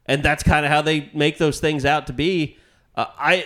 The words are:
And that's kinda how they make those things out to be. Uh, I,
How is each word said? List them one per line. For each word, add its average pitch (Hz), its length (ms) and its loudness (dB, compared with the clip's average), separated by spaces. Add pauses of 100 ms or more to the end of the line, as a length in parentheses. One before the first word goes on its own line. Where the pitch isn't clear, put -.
And 139 180 0
that's 151 180 0
kinda 151 280 2
how 151 120 2
they 151 320 -2
make 151 240 0
those 147 220 0
things 151 240 -2
out 143 240 0
to 139 60 -10
be. 156 440 -2 (380)
Uh, 113 120 -4 (120)
I, 165 260 2